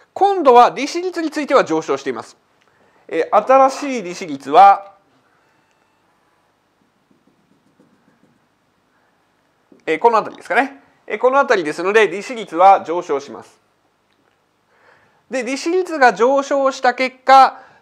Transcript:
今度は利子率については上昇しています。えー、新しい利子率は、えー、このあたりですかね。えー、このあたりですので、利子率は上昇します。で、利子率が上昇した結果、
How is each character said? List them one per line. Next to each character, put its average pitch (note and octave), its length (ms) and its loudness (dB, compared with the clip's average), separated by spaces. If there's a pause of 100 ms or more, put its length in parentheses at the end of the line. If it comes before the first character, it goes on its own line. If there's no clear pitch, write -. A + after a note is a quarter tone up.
(120)
今 G4 300 -2
度 C4 120 6
は A#3+ 160 6
利 A#3+ 180 -8
子 E4+ 120 -8
率 F4 220 -8
に D#4 80 -6
つ D4+ 100 -8
い C#4 60 -8
て D4 80 -2
は G3+ 100 4
上 D#3+ 160 -4
昇 D3 160 -6
し - 60 -10
て C#3 80 -8
い - 20 -6
ま A2+ 100 -10
す。 - 140 -20 (720)
え D#3+ 220 -4
ー、 G#3 160 0
新 C4+ 240 4
し C4+ 300 -8
い - 20 -10
利 F3 120 -12
子 F#3+ 120 -14
率 C#3 240 -12
は、 F#3+ 420 6 (4000)
え D#3+ 80 -2
ー、 D#3 40 -6
こ A#3 120 2
の A3+ 80 0
あ G3 40 -2
た - 80 -10
り - 60 -20
で - 60 -20
す - 60 -20
か F3 60 -4
ね。 C4+ 280 -4 (240)
え - 80 -10
ー、 A3 40 -8
こ B3 120 0
の C#4 80 0
あ C4+ 80 0
た A#3+ 100 0
り F3 80 -4
で D3+ 80 -6
す E3+ 100 -10
の F#3+ 100 -4
で、 G#3+ 160 2
利 F#3+ 140 -10
子 B3+ 120 -12
率 G3+ 200 -14
は F#3 300 4
上 E3+ 180 -8
昇 C#3+ 180 -6
し C3+ 120 -20
ま F#2+ 100 -18
す。 - 160 -20 (1700)
で、 G#3+ 120 -6
利 B3+ 140 -8
子 E4 140 -6
率 F4+ 280 -4
が B3 140 4
上 B3+ 300 0
昇 C4+ 300 -2
し C4 100 -14
た B3 120 0
結 B3+ 240 -6
果、 C4+ 420 4 (220)